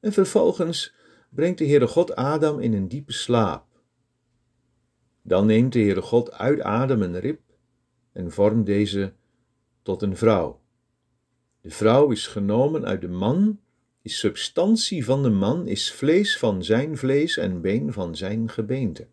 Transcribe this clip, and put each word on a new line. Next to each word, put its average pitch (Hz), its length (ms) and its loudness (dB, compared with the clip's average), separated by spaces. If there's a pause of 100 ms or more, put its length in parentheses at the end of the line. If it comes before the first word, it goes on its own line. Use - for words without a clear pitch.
En 214 120 -4
vervolgens 180 800 0 (360)
brengt 175 280 -2
de 160 80 0
Heere 139 200 4
God 175 300 0
Adam 147 440 0
in 117 120 0
een 95 160 0
diepe 143 240 -10
slaap. 110 540 0 (1600)
Dan 92 240 2
neemt 117 260 4
de 123 60 2
Heere 98 240 2
God 120 300 0
uit 135 280 0
Adam 117 420 0
een 90 180 -4
rib 147 200 -6 (720)
en 87 200 -10
vormt 107 340 2
deze 101 460 0 (720)
tot 92 200 -4
een 95 140 -2
vrouw. 98 440 2 (1000)
De - 100 -18
vrouw 131 400 4
is 107 160 -4
genomen 117 600 0
uit 95 140 -4
de 87 80 -8
man, 151 520 0 (420)
is - 160 -10
substantie 185 840 0
van 135 180 0
de 127 80 2
man, 107 360 0
is - 260 -6
vlees 175 460 0
van 95 260 -2
zijn 135 320 0
vlees 139 400 0
en 92 240 -4
been 117 320 -2
van 90 240 -8
zijn 110 340 -6
gebeente. 113 640 -6